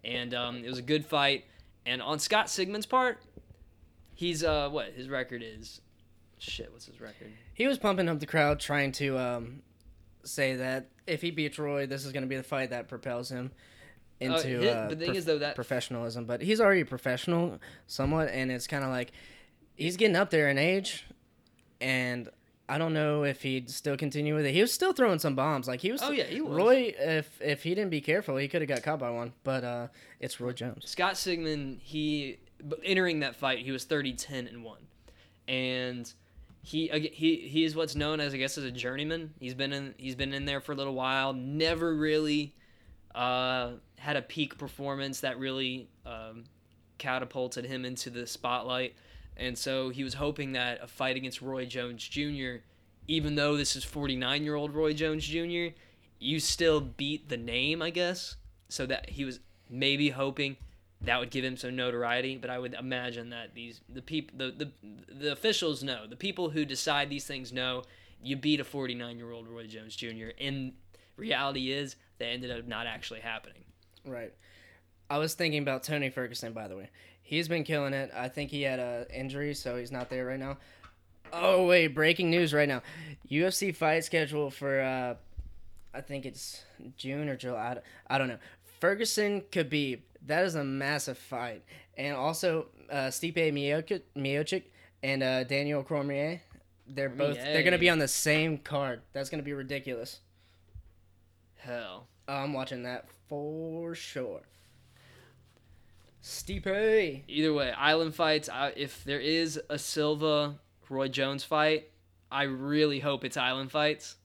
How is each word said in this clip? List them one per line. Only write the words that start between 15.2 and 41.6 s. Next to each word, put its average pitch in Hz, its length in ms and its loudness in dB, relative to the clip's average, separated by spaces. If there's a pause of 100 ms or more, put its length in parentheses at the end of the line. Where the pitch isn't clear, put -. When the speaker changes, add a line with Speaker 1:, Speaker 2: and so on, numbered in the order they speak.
Speaker 1:
though, 151 120 4
that 143 160 -2
Speaker 2:
professionalism, 120 680 -2
but 120 180 -2
he's 214 180 4
already 196 200 8
a 139 60 2
professional 135 760 0 (260)
somewhat, 147 440 2
and 127 200 0
it's 123 160 -4
kinda 139 220 0
like, 123 240 -2 (640)
he's 175 200 0
getting 202 200 6
up 196 140 4
there 151 180 6
in 139 100 4
age, 185 460 2 (760)
and 123 480 0 (400)
I 143 100 0
don't 160 160 2
know 151 280 4
if 139 200 0
he'd 131 280 0
still 139 260 -2
continue 147 380 0
with 151 100 4
it. 135 60 4
He 165 100 6
was 240 120 6
still 370 200 4
throwing 214 280 6
some 143 160 2
bombs. 131 320 2
Like, 127 140 -4
he 196 100 0
was 285 100 -2
Speaker 1:
Oh, 285 80 0
yeah, 277 140 2
he 160 160 -4
was. 190 160 -2
Speaker 2:
Roy, 233 420 6
if, 156 420 0
if 151 220 0
he 175 140 0
didn't 202 140 0
be 151 100 0
careful, 156 380 2
he 139 100 0
coulda 156 180 0
got 131 160 0
caught 156 160 0
by 123 120 -2
one, 117 240 -4 (100)
but, 131 180 0
uh, 120 240 -4 (320)
it's - 220 -6
Roy 123 120 -2
Jones. 123 380 -8
Speaker 1:
Scott 185 260 2
Sigmund, 156 640 -2
he, 151 580 -2 (280)
b-, 151 160 -4
entering 180 380 4
that 131 160 -2
fight, 131 240 0
he 127 100 -6
was 131 140 -4
thirty, 139 300 0
ten, 127 340 -6
and 117 160 -14
one. 110 240 -16 (580)
And 127 640 -2 (500)
he, 160 280 -2
ag-, 151 220 0
he, 160 240 4
he 147 260 0
is 156 140 2
what's 156 180 -2
known 151 240 0
as, 143 160 0
I 135 40 -4
guess, 135 200 0
as 139 60 -4
a 123 80 -4
journeyman. 151 680 -4
He's 127 160 -8
been 139 180 -2
in, 139 240 -6
he's 131 200 -8
been 135 180 -2
in 139 100 -2
there 139 160 0
for 147 120 -8
a - 20 -2
little 139 200 -2
while. 135 400 2
Never 160 600 2